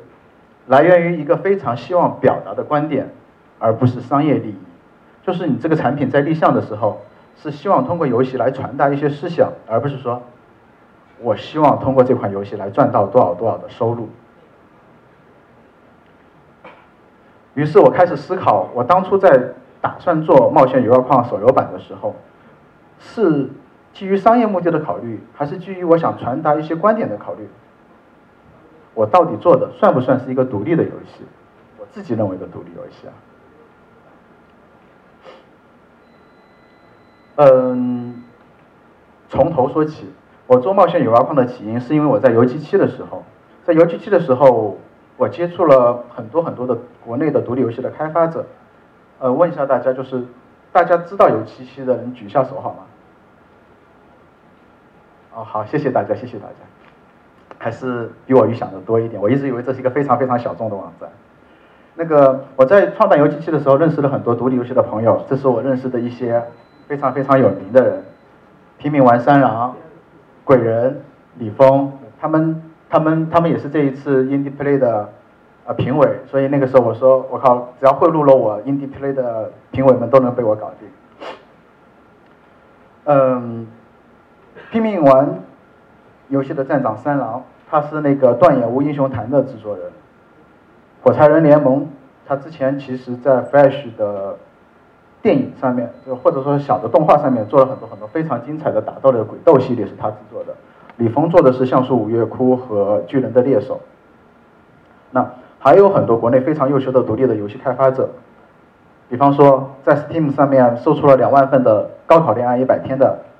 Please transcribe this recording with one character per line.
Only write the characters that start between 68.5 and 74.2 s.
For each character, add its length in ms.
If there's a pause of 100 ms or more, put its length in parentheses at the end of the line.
平 140
民 120
丸 160
三 220
郎、 340 (680)
鬼 140
人、 440 (380)
李 100
峰， 420 (300)
他 60
们、 340 (260)
他 120
们、 320
他 100
们 80
也 80
是 100
这 120
一 120
次 340